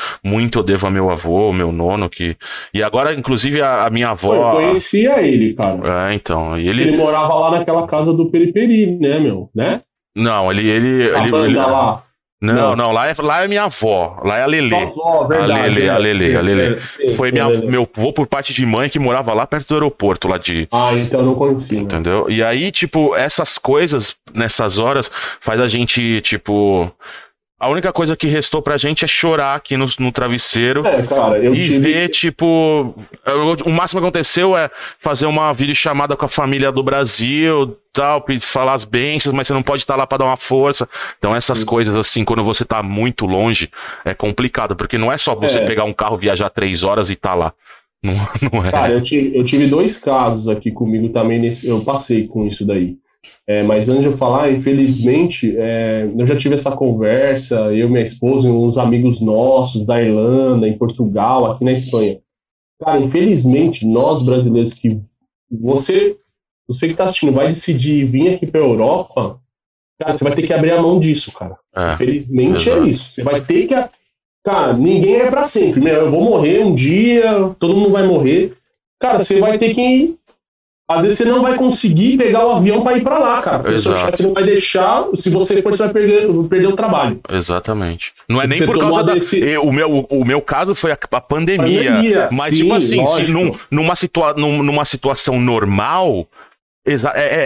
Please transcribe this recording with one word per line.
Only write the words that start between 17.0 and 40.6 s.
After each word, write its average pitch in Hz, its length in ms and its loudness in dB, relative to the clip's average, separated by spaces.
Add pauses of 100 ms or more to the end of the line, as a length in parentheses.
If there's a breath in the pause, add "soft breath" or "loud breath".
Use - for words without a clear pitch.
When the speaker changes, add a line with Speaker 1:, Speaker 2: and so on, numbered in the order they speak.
Speaker 1:
Foi 127 120 -2
Speaker 2:
sim, 127 60 -2
Speaker 1:
minha, 139 160 0
Speaker 2:
Lelê. 113 200 0
Speaker 1:
meu 123 160 0 (120)
avô 110 160 -2
por 143 140 -2
parte 139 260 -6
de 127 120 0
mãe 117 220 0
que 143 100 -6
morava 127 360 0
lá 113 120 0
perto 147 220 -6
do 156 60 -2
aeroporto, 139 560 0
lá 92 80 -2
de 82 340 -4
Speaker 2:
Ah, 120 220 2
então 120 260 0
eu 127 60 2
não 127 100 2
conhecia, 135 440 -2
né? 101 40 -4
Speaker 1:
Entendeu? 90 460 -2
E 110 120 0
aí, 131 300 -2
tipo, 156 420 0
essas 147 440 -2
coisas, 147 580 0 (180)
nessas 113 460 -2
horas, 131 320 -2 (300 loud breath)
faz 113 180 -2
a 123 80 2
gente, 117 540 -2
tipo, 101 680 0 (720 loud breath)
a 123 80 -4
única 175 240 -2
coisa 160 240 -2
que 160 120 -2
restou 151 340 -2
pra 147 160 -2
gente 143 260 -2
é 160 60 -2
chorar 147 460 0
aqui 143 200 -6
no, 135 100 0 (140)
no 127 100 0
travesseiro 123 760 -2
Speaker 2:
É, 135 180 2
cara, 110 380 2
eu 123 100 4
Speaker 1:
e 160 60 2
Speaker 2:
tive 151 200 2
Speaker 1:
ver, 156 280 2
tipo, 160 880 0 (300)
eu, 151 400 0
o 170 40 0
máximo 175 300 0
que 175 80 0
aconteceu 175 480 0
é 160 160 0 (300 loud breath)
fazer 147 240 -2
uma 151 260 0
videochamada 143 640 -2
com - 100 -4
a - 40 -4
família 135 420 0
do 123 100 0
Brasil, 135 920 0 (160)
tal, 143 300 0
pe-, 131 180 -4
falar 131 360 0
as 107 100 -6
bênçãos, 131 500 -2
mas 135 100 -4
você 143 80 -2
não 135 100 0
pode 143 220 -2
tá 139 120 -2
lá 135 100 0
pra 135 120 -2
dar 139 60 0
uma 131 120 0
força. 135 500 0 (300 loud breath)